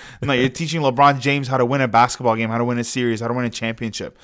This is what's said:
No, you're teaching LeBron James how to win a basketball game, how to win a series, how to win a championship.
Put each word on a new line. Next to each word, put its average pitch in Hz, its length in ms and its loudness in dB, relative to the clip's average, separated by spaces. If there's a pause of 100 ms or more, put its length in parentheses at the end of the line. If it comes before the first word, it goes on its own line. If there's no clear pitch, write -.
(220)
No, 139 100 -2
you're 127 160 4
teaching 160 320 -4
LeBron 139 400 4
James 139 260 0
how 131 120 0
to 127 80 4
win 135 160 0
a 127 40 2
basketball 117 500 2
game, 113 120 -2
how 113 80 -4
to 120 80 0
win 120 140 -2
a 120 60 -2
series, 117 360 -2
how 117 80 -4
to 120 60 -2
win 123 100 -2
a 117 60 -4
championship. 113 720 -8